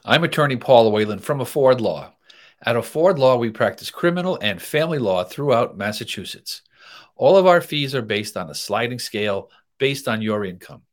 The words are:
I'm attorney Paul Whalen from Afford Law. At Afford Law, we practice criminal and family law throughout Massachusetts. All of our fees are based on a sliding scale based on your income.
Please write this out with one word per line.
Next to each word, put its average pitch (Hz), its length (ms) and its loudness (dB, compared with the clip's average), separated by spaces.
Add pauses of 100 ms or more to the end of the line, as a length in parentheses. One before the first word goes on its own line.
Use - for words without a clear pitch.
I'm 131 180 2
attorney 147 340 0
Paul 113 360 6
Whalen 104 260 0
from 139 220 -6
Afford 131 400 2
Law. 80 320 -4 (500)
At 117 140 0
Afford 156 420 0
Law, 131 180 6
we 117 140 -2
practice 110 400 -2
criminal 175 500 -2
and 101 220 -4
family 156 380 -2
law 92 240 0
throughout 120 520 -2
Massachusetts. - 880 -10 (540)
All 156 200 4
of 190 80 6
our 175 160 6
fees 147 320 -6
are 131 100 -4
based 104 340 -4
on 90 140 -8
a 73 40 -16
sliding 117 460 -6
scale 104 500 -6 (280)
based 135 280 -2
on 110 160 -4
your 107 220 -2
income. 92 380 -14 (100)